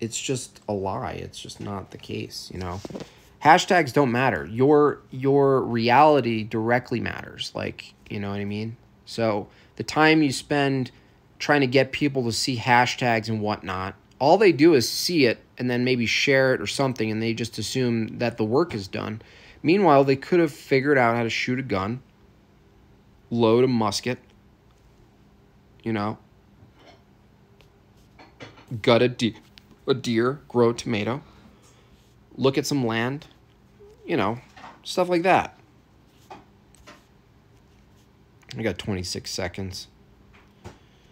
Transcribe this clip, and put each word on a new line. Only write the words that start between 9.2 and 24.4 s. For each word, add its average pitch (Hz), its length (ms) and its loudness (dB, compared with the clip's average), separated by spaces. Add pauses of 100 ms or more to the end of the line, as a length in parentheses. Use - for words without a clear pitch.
the - 80 -8
time 156 400 4
you 139 80 0
spend 135 580 -2 (480)
trying 147 220 2
to 135 80 4
get 131 240 2
people 139 320 -2
to 117 80 -2
see 127 240 -4
hashtags 117 720 2
and 110 120 -4
whatnot, 95 540 -6 (240)
all 156 200 6
they 208 120 6
do 156 240 6
is 120 140 2
see 160 380 0
it 110 120 0 (180)
and 123 140 -4
then 123 140 0
maybe 123 200 0
share 131 480 2
it 117 80 -2
or 101 60 -8
something, 123 440 -2
and 110 120 -4
they 113 100 0
just 113 260 -8
assume 117 600 -4
that 120 180 -4
the 110 80 -2
work 135 300 0
is 98 140 -8
done. 107 340 -10 (380)
Meanwhile, 156 440 6
they 135 100 2
could 139 240 0
have 160 140 2
figured 139 460 0
out 117 180 4
how 120 80 0
to 113 60 -2
shoot 127 280 -2
a 135 40 -4
gun, 110 380 -4 (1300)
load 117 360 4
a - 20 4
musket, 120 540 -2 (1600)